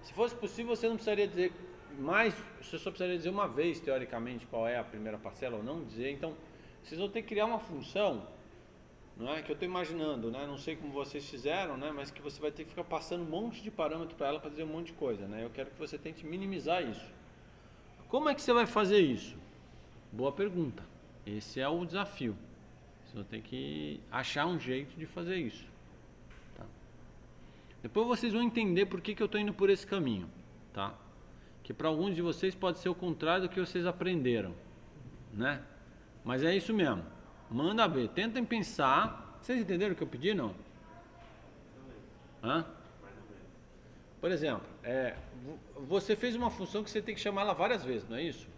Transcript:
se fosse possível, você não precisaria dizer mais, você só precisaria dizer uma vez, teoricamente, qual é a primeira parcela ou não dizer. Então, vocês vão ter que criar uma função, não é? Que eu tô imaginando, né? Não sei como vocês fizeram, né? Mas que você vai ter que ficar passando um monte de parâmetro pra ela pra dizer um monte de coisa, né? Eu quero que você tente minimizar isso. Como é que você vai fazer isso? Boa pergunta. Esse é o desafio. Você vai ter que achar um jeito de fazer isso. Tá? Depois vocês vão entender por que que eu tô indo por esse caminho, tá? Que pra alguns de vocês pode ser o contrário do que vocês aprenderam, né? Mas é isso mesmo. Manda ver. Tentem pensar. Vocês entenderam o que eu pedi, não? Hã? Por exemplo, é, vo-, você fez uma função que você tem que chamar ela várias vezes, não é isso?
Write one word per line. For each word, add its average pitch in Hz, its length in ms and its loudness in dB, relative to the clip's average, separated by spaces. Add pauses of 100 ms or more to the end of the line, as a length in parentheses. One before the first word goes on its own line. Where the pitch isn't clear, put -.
se - 100 -16
fosse 233 200 2
possível, 233 400 -2
você 226 140 2
não 226 80 2
precisaria 208 320 2
dizer 180 240 2 (480)
mais, 190 340 4 (280)
você - 160 -8
só 190 120 -4
precisaria 180 280 0
dizer 165 120 0
uma 202 160 2
vez, 156 360 2
teoricamente, 123 640 -2
qual 113 200 0
é 120 120 2
a 117 60 0
primeira 107 340 -6
parcela 113 400 -4
ou 104 60 -4
não 147 200 -4
dizer. 117 300 -4
Então, 156 200 -4 (480)
vocês - 160 -10
vão 196 120 -2
ter 220 140 -2
que 220 40 -10
criar 208 180 4
uma 226 140 0
função, 151 680 0 (920)
não 127 160 -2
é? 156 80 -2
Que 151 100 -6
eu 147 60 0
tô 185 80 -2
imaginando, 156 680 0
né? 139 160 -4
Não 143 100 -6
sei 151 200 -4
como 143 160 -8
vocês 139 360 -4
fizeram, 147 460 0
né? 143 180 -4
Mas 139 160 -6
que - 120 -14
você - 180 -8
vai 147 120 0
ter 160 120 -10
que 160 60 -10
ficar 175 160 -6
passando 170 380 -2
um 160 60 -4
monte 214 320 -2
de 214 80 -6
parâmetro 165 460 0
pra 143 120 0
ela 147 120 2
pra 151 100 -8
dizer 151 140 -6
um 160 40 -2
monte 165 200 -4
de - 60 -12
coisa, 104 340 0
né? 107 160 -6
Eu 117 60 -6
quero 131 220 -6
que - 60 -18
você 151 200 -6
tente 160 280 -10
minimizar 180 560 0
isso. 117 300 -6 (960)
Como 294 220 4
é 285 60 4
que 285 60 -6
você 247 120 6
vai 233 120 8
fazer 208 340 8
isso? 127 360 4 (720)
Boa 127 220 0
pergunta. 175 540 0 (400)
Esse 104 340 -4
é 135 80 2
o 170 160 2
desafio. 165 540 -2 (680)
Você - 120 -16
vai 101 100 -8
ter 110 160 -10
que 147 580 -6 (100)
achar 131 360 0
um 175 120 0
jeito 131 400 -2
de 160 80 -8
fazer 175 300 -4
isso. 135 320 -4 (880)
Tá? - 80 -12 (1160)
Depois 214 260 4
vocês 233 260 4
vão 226 80 4
entender 214 460 6
por 185 140 -4
que 208 140 -2
que 226 60 0
eu 208 60 4
tô 208 100 0
indo 208 160 2
por 196 160 6
esse 190 160 6
caminho, 120 440 2 (440)
tá? 98 200 0 (680)
Que 120 100 -8
pra 156 140 0
alguns 165 280 4
de 170 60 0
vocês 175 340 2
pode 180 240 2
ser 165 100 0
o 165 60 2
contrário 175 520 2
do - 20 0
que 185 100 0
vocês 175 260 0
aprenderam, 139 680 2 (800)
né? 127 300 0 (600)
Mas 131 200 2
é 175 120 6
isso 196 180 2
mesmo. 127 320 4 (440)
Manda 185 380 4
ver. 131 220 2
Tentem 226 340 0
pensar. 180 960 4
Vocês 247 200 2
entenderam 190 320 2
o - 20 2
que - 80 -2
eu 135 40 -2
pedi, 143 260 2
não? 120 200 2 (1900)
Hã? 156 220 2 (1500)
Por 175 120 2
exemplo, 143 360 2 (160)
é, 123 320 0 (300)
vo-, 147 400 -12
você 190 300 4
fez 240 200 0
uma 240 140 2
função 208 340 -2
que 208 60 -8
você 214 120 0
tem 214 120 -4
que - 80 -6
chamar 202 200 0
ela 202 120 4
várias 185 300 4
vezes, 120 260 -2
não 113 80 -4
é 151 60 0
isso? - 240 -4 (100)